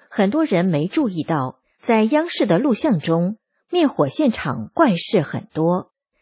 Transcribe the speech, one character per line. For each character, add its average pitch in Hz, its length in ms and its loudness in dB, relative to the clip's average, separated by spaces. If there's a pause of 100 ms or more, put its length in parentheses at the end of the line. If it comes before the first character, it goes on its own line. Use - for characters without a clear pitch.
很 196 220 0
多 311 160 0
人 180 180 2
没 160 220 0
注 254 240 0
意 170 120 -6
到， 135 360 -4 (200)
在 220 260 2
央 302 260 0
视 - 160 0
的 180 120 2
录 269 140 0
像 220 260 0
中， 170 380 -2 (340)
灭 349 160 2
火 156 200 0
现 269 240 0
场 113 420 -6
怪 285 220 4
事 170 260 0
很 - 320 -6
多。 175 400 -2 (300)